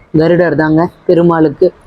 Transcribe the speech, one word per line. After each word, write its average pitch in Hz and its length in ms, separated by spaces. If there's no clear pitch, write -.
கருடர் 165 380
தாங்க 156 260
பெருமாளுக்கு. 165 640